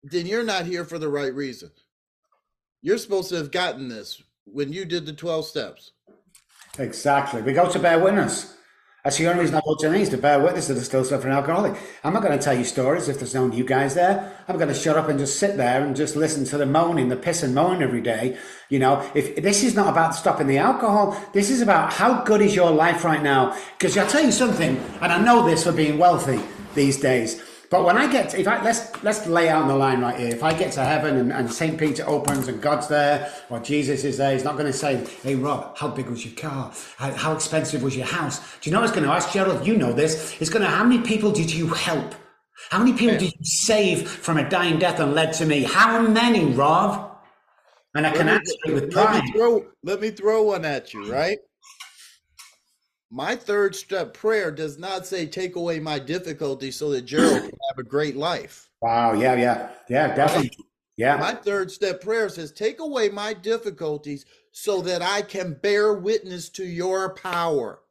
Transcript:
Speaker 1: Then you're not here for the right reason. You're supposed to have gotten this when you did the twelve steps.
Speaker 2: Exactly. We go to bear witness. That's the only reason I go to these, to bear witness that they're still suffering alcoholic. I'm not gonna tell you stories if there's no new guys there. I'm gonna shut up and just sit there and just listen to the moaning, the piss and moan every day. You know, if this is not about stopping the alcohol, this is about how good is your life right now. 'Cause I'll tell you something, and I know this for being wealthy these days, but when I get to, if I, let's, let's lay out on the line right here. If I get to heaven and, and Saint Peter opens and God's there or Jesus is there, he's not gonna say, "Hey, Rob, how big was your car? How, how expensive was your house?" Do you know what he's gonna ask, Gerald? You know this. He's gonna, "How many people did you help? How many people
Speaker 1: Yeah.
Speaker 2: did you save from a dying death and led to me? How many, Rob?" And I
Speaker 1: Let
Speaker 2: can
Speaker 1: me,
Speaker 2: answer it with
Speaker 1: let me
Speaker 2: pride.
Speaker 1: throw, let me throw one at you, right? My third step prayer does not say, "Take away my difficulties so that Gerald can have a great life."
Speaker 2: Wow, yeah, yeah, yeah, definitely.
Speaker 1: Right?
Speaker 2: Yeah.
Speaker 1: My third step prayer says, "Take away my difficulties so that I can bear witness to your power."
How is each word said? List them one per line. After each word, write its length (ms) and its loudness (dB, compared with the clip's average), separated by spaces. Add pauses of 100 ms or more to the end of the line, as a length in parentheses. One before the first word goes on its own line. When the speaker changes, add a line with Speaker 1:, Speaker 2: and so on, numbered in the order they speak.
Speaker 1:
Then 240 -6
you're 180 -2
not 220 -2
here 180 -6
for 140 -10
the 100 -4
right 260 -2
reason. 360 -10 (1120)
You're 160 0
supposed 320 -4
to 60 -4
have 160 -6
gotten 360 -4
this 340 -14 (220)
when 260 -6
you 140 -8
did 220 -6
the 80 -12
twelve 320 -6
steps. 460 -10 (840)
Speaker 2:
Exactly. 640 0
We 140 -2
go 160 4
to 80 -2
bear 200 4
witness. 580 0 (480)
That's 140 0
the 80 2
only 140 2
reason 160 0
I 80 4
go 160 0
to 100 2
these, 200 2
to 60 -2
bear 240 4
witness 280 2
that 60 0
they're 100 -2
still 200 0
suffering 300 -2
alcoholic. 400 0 (300)
I'm 80 0
not 100 0
gonna 180 2
tell 160 2
you 60 0
stories 460 0
if 100 -4
there's 160 -8
no 140 2
new 160 0
guys 320 0
there. 360 2 (140)
I'm 120 -4
gonna 180 0
shut 200 0
up 120 2
and 100 0
just 220 -2
sit 160 2
there 280 2
and 120 -2
just 180 -2
listen 320 0
to 120 -6
the 80 2
moaning, 420 2
the 80 0
piss 260 -2
and 100 0
moan 300 2
every 180 0
day. 380 -2 (300)
You 100 0
know, 260 2 (120)
if 260 -2
this 220 2
is 100 2
not 140 4
about 260 2
stopping 320 0
the 120 2
alcohol, 640 2 (120)
this 180 2
is 120 2
about 300 4
how 300 2
good 200 4
is 120 4
your 160 6
life 340 4
right 200 2
now. 320 4 (240)
'Cause 180 2
I'll 80 4
tell 180 2
you 80 6
something, 440 2 (240)
and 120 0
I 80 2
know 280 8
this 160 2
for 80 2
being 260 2
wealthy 420 4 (360)
these 240 4
days, 420 0 (280)
but 160 4
when 100 6
I 100 4
get 240 0
to, 100 -4
if 60 2
I, 160 0
let's, 400 -2
let's 240 -2
lay 220 4
out 140 4
on 60 2
the 60 2
line 280 2
right 180 -2
here. 80 -2
If 160 -4
I 80 2
get 200 -2
to 120 -2
heaven 320 0
and, 160 0
and 180 -2
Saint 300 -2
Peter 260 -2
opens 400 0
and 140 -8
God's 280 -2
there 440 0 (160)
or 120 -8
Jesus 440 -2
is 140 -2
there, 160 2
he's 100 -2
not 140 -4
gonna 160 -2
say, 320 -2 (160)
"Hey, 140 -2
Rob, 420 -4
how 100 -4
big 220 -6
was 120 -8
your 120 -14
car? 360 -8 (280)
How, 140 -6
how 200 -4
expensive 500 -2
was 140 -2
your 80 -6
house?" 360 -4 (200)
Do 80 -8
you 60 0
know 80 4
what 80 2
he's 80 -4
gonna 120 2
ask, 220 0
Gerald? 340 0
You 120 2
know 160 2
this. 380 0
He's 180 -4
gonna, 180 2
"How 160 2
many 180 6
people 300 0
did 180 0
you 180 -2
help? 460 -4 (540)
How 100 -2
many 140 4
people 220 4
Speaker 1:
Yeah. 60 0
Speaker 2:
did 120 0
you 120 -16
save 600 0
from 300 -4
a 100 0
dying 320 0
death 220 0
and 140 0
led 200 2
to 120 -2
me? 160 2
How 400 4
many, 500 4
Rob?" 580 2 (840)
And 120 0
I 40 4
Speaker 1:
Let 80 0
Speaker 2:
can 80 4
Speaker 1:
me, 60 4
Speaker 2:
answer 220 0 (120)
it 80 0
with 200 -2
Speaker 1:
let 200 4
me 60 4
Speaker 2:
pride. 140 -6
Speaker 1:
throw, 320 4 (160)
let 200 -4
me 80 -2
throw 320 0
one 240 0
at 260 -6
you, 180 -10
right? 280 0 (1700)
My 260 -6
third 400 0
step 380 -8
prayer 360 -2
does 280 -10
not 280 -8
say, 200 -6
"Take 300 -8
away 240 -4
my 180 -4
difficulties 800 -6
so 160 -4
that 100 -2
Gerald 400 2
can 80 -12 (180)
have 100 -10
a 40 -10
great 340 -4
life." 540 -6 (100)
Speaker 2:
Wow, 320 2
yeah, 220 2
yeah, 340 0 (220)
yeah, 240 0
definitely. 340 2
Speaker 1:
Right? 180 -18 (300)
Speaker 2:
Yeah. 220 2
Speaker 1:
My 160 -4
third 360 -4
step 300 -4
prayer 300 -2
says, 220 -12
"Take 280 -6
away 300 -2
my 240 -8
difficulties 880 -6 (280)
so 300 -2
that 200 -4
I 180 0
can 420 -8
bear 300 2
witness 580 -4
to 140 -12
your 500 -4
power." 640 -2 (100)